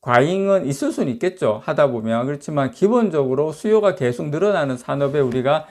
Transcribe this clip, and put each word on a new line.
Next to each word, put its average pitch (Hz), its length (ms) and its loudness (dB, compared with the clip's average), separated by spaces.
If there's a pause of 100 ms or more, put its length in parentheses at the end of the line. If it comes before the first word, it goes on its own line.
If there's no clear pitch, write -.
과잉은 180 640 2
있을 294 260 -2
수는 220 220 -2
있겠죠, 120 500 -2
하다 147 240 2
보면. 117 380 -2
그렇지만 143 460 -4
기본적으로 156 800 0
수요가 208 440 2
계속 139 340 -2
늘어나는 156 480 0
산업에 139 420 -2
우리가 135 520 0